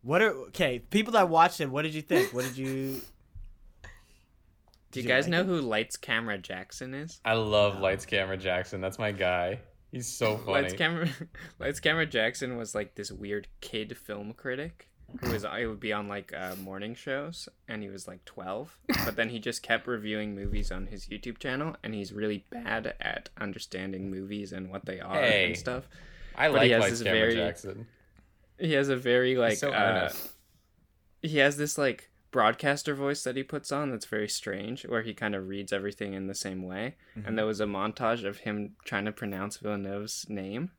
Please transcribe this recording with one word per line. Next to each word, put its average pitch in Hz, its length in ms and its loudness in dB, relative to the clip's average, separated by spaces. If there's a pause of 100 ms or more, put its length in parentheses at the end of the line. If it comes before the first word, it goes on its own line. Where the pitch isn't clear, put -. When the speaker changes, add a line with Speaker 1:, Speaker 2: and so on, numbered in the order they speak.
Speaker 1:
What 151 200 4
are, 220 80 8 (180)
okay, 135 320 0
people 214 340 2
that 202 140 8
watched 165 320 6
it, 147 100 0
what 135 120 0
did 156 120 -2
you 156 80 -6
think? - 320 2
What 127 120 0
did 127 120 -6
you 131 100 -4
Speaker 2:
Do 135 120 -2
you 135 220 -4 (1900)
Speaker 1:
Did 127 120 -6
you 120 60 -2
Speaker 2:
guys 135 160 6
Speaker 1:
like 170 60 0
Speaker 2:
know 170 100 4
Speaker 1:
it? 190 60 4
Speaker 2:
who 175 140 2
Lights 113 360 0
Camera 113 400 -2
Jackson 92 560 -10
is? 151 320 -10
Speaker 3:
I 113 80 4
love 104 420 6
Speaker 1:
No. 98 60 -4
Speaker 3:
Lights 98 240 2
Camera 95 320 0
Jackson. 92 420 -2
That's 95 200 -4
my 107 120 0
guy. 92 480 0 (320)
He's 123 160 -8
so 110 300 0
funny. 98 260 2
Speaker 2:
Lights 92 100 -2
Camera, 165 360 0 (240)
<laughs> - 260 -18
Lights 147 220 -4
Camera 160 240 4
Jackson 123 520 0
was, 113 180 -6
like, 104 200 -4
this 101 160 -8
weird 101 360 -6 (120)
kid 110 380 -6
film 104 360 -10
critic 139 540 -8 (340)
who - 100 -2
was, 104 140 -2
I 104 200 -2
would 110 140 -6
be 107 140 -2
on, 104 160 -2
like, 101 280 -8
uh, 92 200 -6
morning 98 360 -8
shows, 143 540 -6 (220)
and 110 120 -6
he 101 60 -8
was, 98 220 -12
like, 92 160 -18
twelve, 98 520 -6 (280)
but 107 100 -2
then 113 140 2
he 117 100 -6
just 113 240 -4
kept 113 240 2
reviewing 107 480 -2
movies 101 340 0
on 92 180 -4
his 95 200 -10
YouTube 113 300 -10
channel, 143 440 -4
and 110 120 -6
he's 101 180 -6
really 107 380 -2
bad 233 500 -4
at - 300 -4 (100)
understanding 95 720 -6
movies 98 400 -6
and 95 180 -8
what 95 160 -8
they 95 140 -6
are 95 160 -6
Speaker 3:
Hey, 101 320 6
Speaker 2:
and 87 100 -2
stuff. 127 300 -4 (480)
Speaker 3:
I 151 140 4
Speaker 2:
But 139 60 4
Speaker 3:
like 135 100 8
Speaker 2:
he 123 60 10
has 113 100 8
Speaker 3:
Lights 117 180 4
Speaker 2:
this 117 40 -4
Speaker 3:
Camera 110 180 4
Speaker 2:
very 113 140 6
Speaker 3:
Jackson. 92 520 -4 (720)
Speaker 2:
He 160 140 2
has 139 160 4
a 131 80 4
very, 127 400 6
like, 117 140 6
Speaker 3:
He's 104 100 0
so 143 100 2
Speaker 2:
uh, - 60 2
Speaker 3:
earnest. 95 500 2 (960)
Speaker 2:
he 156 160 0
has 143 180 6
this, 147 220 -2
like, 135 320 0 (220)
broadcaster 143 640 2
voice 139 300 -2
that 131 140 -2
he 135 60 -4
puts - 280 -6
on 143 200 0
that's 113 160 -6
very 107 200 -2
strange, 104 580 -6
where 113 180 0
he 110 100 -6
kind 107 220 -2
of 95 120 -4
reads 98 240 -6
everything 101 440 -4
in 95 120 -4
the 98 80 -6
same 95 280 -6
way. 95 340 -6 (200)
Speaker 1:
Mm-hmm. 107 120 -10
Speaker 2:
And 110 80 0
there 107 80 2
was 107 160 0
a 107 40 2
montage 107 600 0
of 101 140 -4
him 104 440 -4
trying 101 220 -2
to 110 80 -4
pronounce 101 420 -6
Villeneuve's 101 720 -6
name 104 520 -6